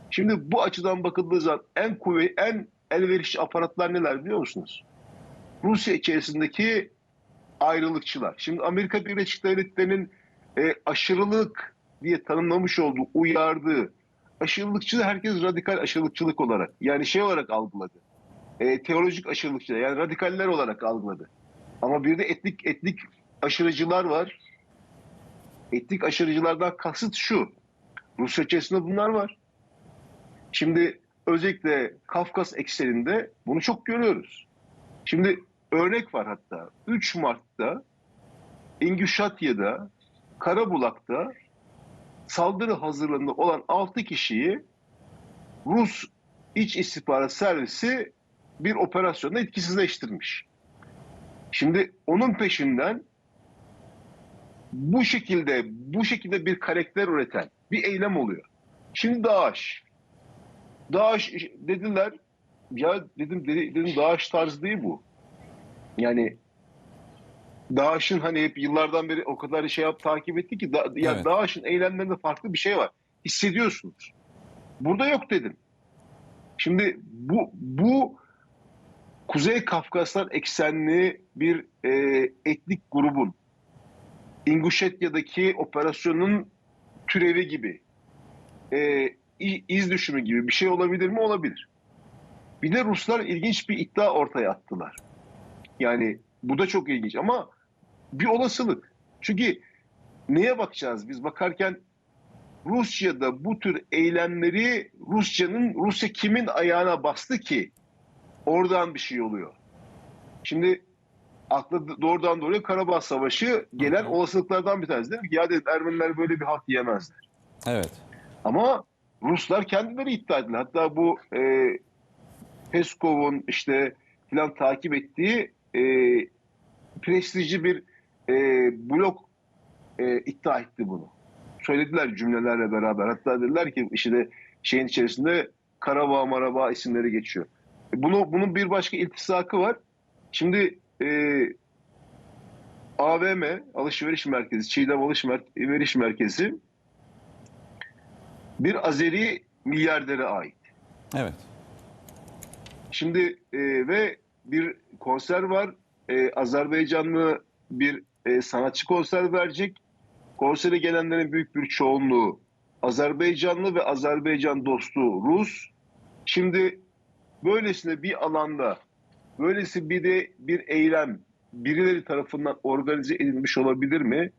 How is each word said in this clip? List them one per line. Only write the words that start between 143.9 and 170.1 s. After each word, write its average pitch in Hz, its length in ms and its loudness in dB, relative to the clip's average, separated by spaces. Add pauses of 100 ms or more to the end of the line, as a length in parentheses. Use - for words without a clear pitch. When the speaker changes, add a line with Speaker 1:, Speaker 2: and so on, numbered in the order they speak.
Speaker 1:
merkezi, 117 440 -2
Çiğdem 139 320 2
Alışveriş 139 920 -2
Merkezi 117 600 0 (2000)
bir 156 280 0
Azeri 165 560 0 (220)
milyardere 143 600 0
ait. 98 300 -6 (600)
Speaker 2:
Evet. 123 180 -4 (1600)
Speaker 1:
Şimdi, 170 480 -2 (140)
e, 135 340 0
ve 196 300 0 (280)
bir 165 300 -2 (240)
konser 135 440 -2
var. 190 320 -2 (340)
E, 131 220 4
Azerbaycanlı 156 1120 0 (280)
bir, 139 320 0 (220)
e, 123 160 4
sanatçı 127 440 -2
konser 180 480 0
verecek. 175 440 -2 (600)
Konsere 156 400 2
gelenlerin 165 540 0
büyük 160 240 -2
bir 147 100 -2
çoğunluğu 131 760 2 (420)
Azerbaycanlı 165 920 0
ve 170 80 2
Azerbaycan 147 800 0
dostu 135 360 0
Rus. 123 680 2 (560)
Şimdi 185 540 2 (640)
böylesine 180 600 0
bir 180 220 -2
alanda, 151 520 0 (640)
böylesi 180 500 -2
bir 180 140 -2
de 185 360 0